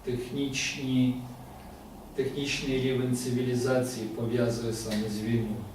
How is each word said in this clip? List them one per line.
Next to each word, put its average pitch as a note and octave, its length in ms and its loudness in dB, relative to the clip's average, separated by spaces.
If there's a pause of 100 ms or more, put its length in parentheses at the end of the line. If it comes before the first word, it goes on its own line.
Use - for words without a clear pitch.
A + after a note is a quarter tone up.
технічні, C3 1160 0 (920)
технічний C#3 640 0
рівень B2+ 360 2
цивілізації, B2 880 2
пов'язує A#2 680 0
саме G#2+ 380 -2
з G#2 120 -2
війною. A2 340 2 (180)